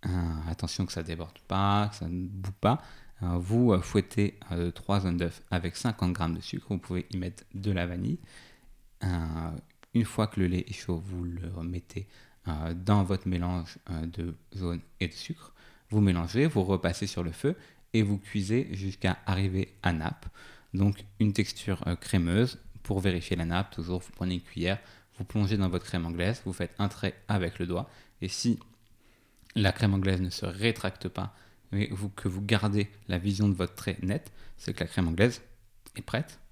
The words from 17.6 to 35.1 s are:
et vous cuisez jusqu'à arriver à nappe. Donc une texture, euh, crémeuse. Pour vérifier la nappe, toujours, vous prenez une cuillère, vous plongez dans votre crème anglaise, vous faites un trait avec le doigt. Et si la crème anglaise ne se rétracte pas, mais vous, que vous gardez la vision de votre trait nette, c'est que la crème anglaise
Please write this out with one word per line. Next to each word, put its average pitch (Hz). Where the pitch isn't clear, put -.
et 113
vous 101
cuisez 107
jusqu'à 95
arriver 95
à 90
nappe. 82
Donc 98
une 104
texture, -
euh, 87
crémeuse. 95
Pour 98
vérifier 90
la 85
nappe, 87
toujours, 90
vous -
prenez 90
une 87
cuillère, 90
vous 101
plongez 104
dans 95
votre 87
crème 85
anglaise, 87
vous 95
faites -
un 101
trait -
avec 92
le 90
doigt. 87
Et 92
si -
la 101
crème 98
anglaise 95
ne 90
se -
rétracte 98
pas, 95
mais 101
vous, 101
que -
vous 95
gardez 101
la 90
vision 101
de 98
votre 90
trait -
nette, 98
c'est -
que -
la 85
crème 90
anglaise 117